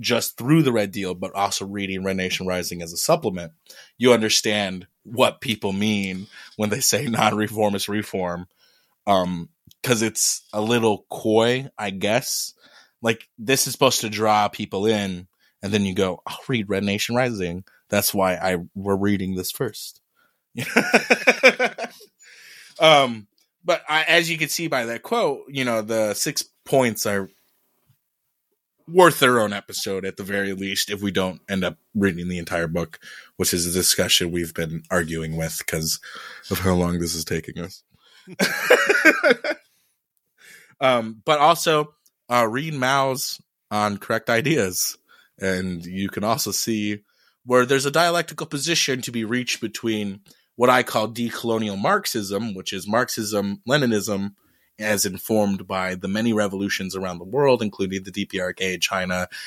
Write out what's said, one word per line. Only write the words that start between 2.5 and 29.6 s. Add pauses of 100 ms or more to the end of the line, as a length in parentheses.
as
a
supplement, (440)
you
understand (160)
what
people
mean (300)
when
they
say
<laughs>
non-reformist
reform. (600)
Um, (320)
'cause
it's (100)
a
little
coy,
I
guess. (480)
Like,
this
is
supposed
to
draw
people
in, (340)
and
then
you
go,
"I'll (100)
read
Red
Nation
Rising. (260)
That's
why
I, (180)
we're
reading
this
first."
<laughs> (2750)
Um, (360)
but
I,
as
you
can
see
by
that
quote,
you
know,
the
six (220)
points
are (1600)
worth
their
own
episode